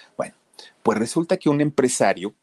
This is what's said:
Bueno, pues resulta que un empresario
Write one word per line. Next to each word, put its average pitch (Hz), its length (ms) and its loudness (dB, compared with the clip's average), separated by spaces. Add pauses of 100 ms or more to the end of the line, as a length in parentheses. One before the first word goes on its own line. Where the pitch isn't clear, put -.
(180)
Bueno, - 180 -10 (480)
pues 107 140 0
resulta 165 400 0
que - 100 -2
un 147 140 2
empresario 123 800 0